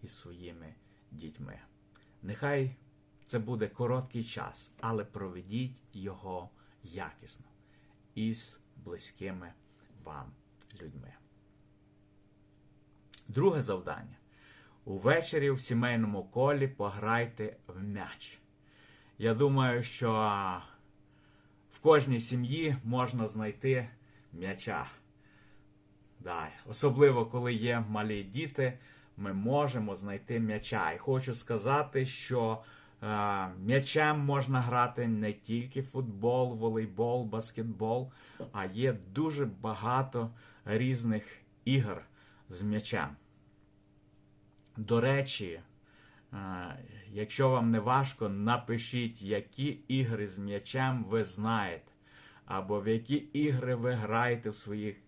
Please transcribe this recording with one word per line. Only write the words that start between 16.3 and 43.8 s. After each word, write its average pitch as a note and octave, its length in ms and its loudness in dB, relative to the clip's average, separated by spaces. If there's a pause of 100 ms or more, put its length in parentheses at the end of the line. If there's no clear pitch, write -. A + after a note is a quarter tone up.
пограйте A2 920 -2 (100)
в F#2 160 -10
м'яч. - 560 -8 (800)
Я A2+ 160 2
думаю, B2+ 500 4
що G#2 800 0 (1200)
в - 20 -20
кожній C3+ 380 8
сім'ї C3 600 0
можна A#2 440 0
знайти A2 640 -2 (440)
м'яча. F#2 520 -6 (1300)
Да, E2+ 280 -6 (220)
особливо, C3 560 6
коли A#2+ 280 0
є A#2 360 0
малі G#2+ 340 -2
діти, B2+ 560 -2 (380)
ми G2 160 -4
можемо A#2 600 0
знайти G2+ 440 -4
м'яча. G#2+ 520 0
І D#2 60 -6
хочу C3 380 -2
сказати, C3 680 0
що, A#2 580 -2 (400)
е, G#2 440 0
м'ячем C3+ 720 2
можна C#3 420 2
грати A#2+ 460 2
не G#2+ 260 0
тільки A#2+ 480 -4
футбол, B2 760 0
волейбол, A2+ 640 0
баскетбол, A2+ 880 -2 (400)
а G2 140 -4
є A#2 280 0
дуже C3+ 520 -2
багато A2+ 880 -2 (340)
різних A2+ 580 2 (420)
ігор A#2 360 2 (480)
з F2+ 120 -10
м'ячем. G#2 480 -2 (1700)